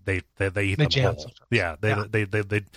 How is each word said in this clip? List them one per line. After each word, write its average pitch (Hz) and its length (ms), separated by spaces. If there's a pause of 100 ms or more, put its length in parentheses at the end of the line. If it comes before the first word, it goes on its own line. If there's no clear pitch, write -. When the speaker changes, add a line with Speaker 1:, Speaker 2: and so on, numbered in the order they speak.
Speaker 1:
they, 95 160 (160)
they, 98 120
they 101 160
eat 98 120
Speaker 2:
They 151 60
Speaker 1:
them - 80
Speaker 2:
jam 127 220
Speaker 1:
whole. - 100
Speaker 2:
some - 80
strips. - 200
Speaker 1:
Yeah. 87 280
They, 107 100
Speaker 2:
Yeah. 104 200
Speaker 1:
they, 110 160
they, 107 160
they, 104 200 (160)